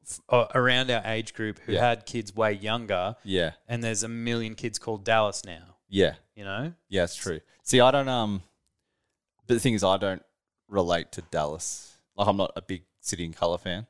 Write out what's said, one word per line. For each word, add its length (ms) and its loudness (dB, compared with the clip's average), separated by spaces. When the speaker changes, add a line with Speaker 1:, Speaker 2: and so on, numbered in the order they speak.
Speaker 1:
f-, 220 -14
uh, 240 6
around 380 4
our 140 2
age 280 -4
group 320 -6
who 80 -2
Speaker 2:
Yeah. 160 4
Speaker 1:
had 160 -2
kids 300 -8
way 180 2
younger, 680 -4
Speaker 2:
Yeah. 300 0
Speaker 1:
and 160 -4
there's 200 -2
a 40 -6
million 460 -4
kids 240 -8
called 260 -6
Dallas 400 2
now, 340 -18
Speaker 2:
Yeah. 260 4
Speaker 1:
you 100 -18
know? 280 -8
Speaker 2:
Yeah, 180 0
it's 100 -10
true. 240 -8
See, 180 6
I 80 10
don't, 200 2
um, 340 -2
but 80 4
the 40 -2
thing 140 2
is, 100 0
I 140 4
don't 260 -4
relate 460 0
to 100 -12
Dallas. 760 -6
Like, 120 2
I'm 100 2
not 180 -2
a 60 -8
big 220 -10
City 260 -6
and 100 -10
Colour 220 0
fan 320 -8